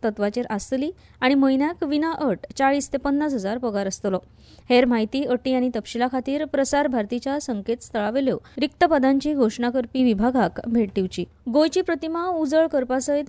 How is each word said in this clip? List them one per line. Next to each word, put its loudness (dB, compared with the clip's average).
तत्वाचेर -2
आसतली -4
आनी 4
म्हयन्याक 2
विना 0
अट -2
चाळीस 0
ते 0
पन्नास 0
हजार -4
पगार -2
आसतलो. -2
हेर 6
म्हायती, 0
अटी -2
आनी 0
तपशिला -4
खातीर -4
प्रसार 0
भारतीच्या -2
संकेतस्थळावेल्यो -2
रिक्त -2
पदांची 4
घोशणा 0
करपी -2
विभागाक 0
भेट 2
दिवची. -2
गोंयची 4
प्रतिमा -4
उजळ 2
करपा 0
सयत 0